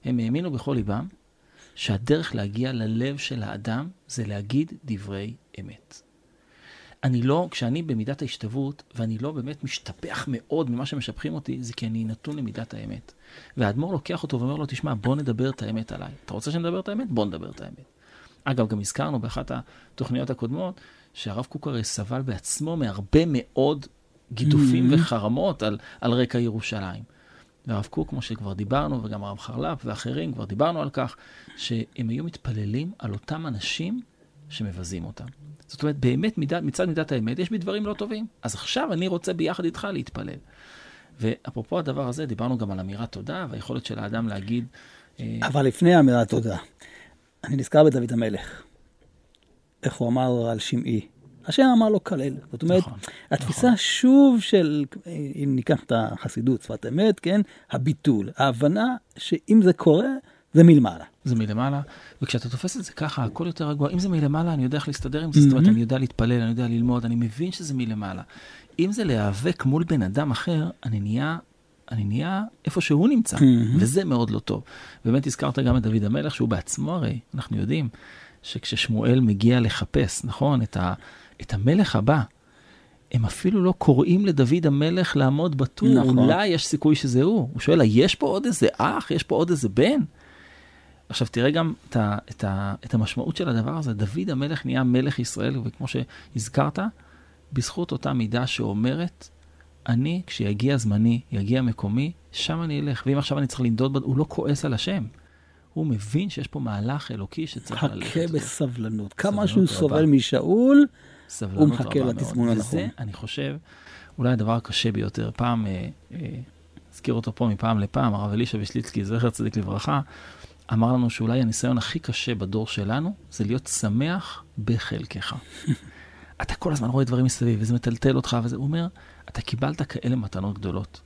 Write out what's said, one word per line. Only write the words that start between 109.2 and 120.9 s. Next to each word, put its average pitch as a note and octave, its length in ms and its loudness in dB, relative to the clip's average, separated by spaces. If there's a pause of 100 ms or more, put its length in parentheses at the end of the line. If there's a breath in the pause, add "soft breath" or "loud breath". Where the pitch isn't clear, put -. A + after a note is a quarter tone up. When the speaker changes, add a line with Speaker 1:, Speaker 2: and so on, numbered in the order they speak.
Speaker 1:
סבלנות G#3 180 0
Speaker 2:
שהוא F#3 140 4
Speaker 1:
רבה. E3+ 100 4
Speaker 2:
סובל D#3 340 4
משאול, G#3 800 6 (420 soft breath)
Speaker 1:
סבלנות G2 300 -6
Speaker 2:
הוא D3+ 100 8
מחכה C3 320 0
Speaker 1:
רבה B2 120 2
Speaker 2:
לתזמון A#2 340 0
Speaker 1:
מאוד. A2+ 100 4
Speaker 2:
הנכון. A#2+ 220 -2
Speaker 1:
וזה, G3 100 -2 (100)
אני G#2+ 140 -6
חושב, C#3 440 -8 (600 soft breath)
אולי B2 140 2
הדבר A2 200 2
הקשה A#2 400 0
ביותר. G#2+ 440 -4
פעם, A#2+ 300 0
אה, F#2 220 -4 (260)
אה, E3+ 40 -10 (760)
הזכיר - 220 -4
אותו A2+ 200 -4
פה B2 120 0
מפעם A2 320 0
לפעם, G#2+ 360 0
הרב G2+ 180 -4
אלישע A2 260 -2
וישליצקי, G#2 460 -4
זכר A2+ 260 0
צדיק A2+ 260 -4
לברכה, G#2+ 440 -2 (720 loud breath)
אמר A#2 200 4